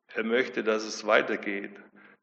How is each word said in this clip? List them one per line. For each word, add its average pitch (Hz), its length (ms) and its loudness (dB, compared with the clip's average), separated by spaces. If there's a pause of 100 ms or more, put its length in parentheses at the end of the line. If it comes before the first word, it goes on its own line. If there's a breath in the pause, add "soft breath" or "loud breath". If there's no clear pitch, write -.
(140)
er 117 80 -2
möchte, 117 400 0
dass 107 220 2
es 107 240 -8
weitergeht. 104 640 2 (500 soft breath)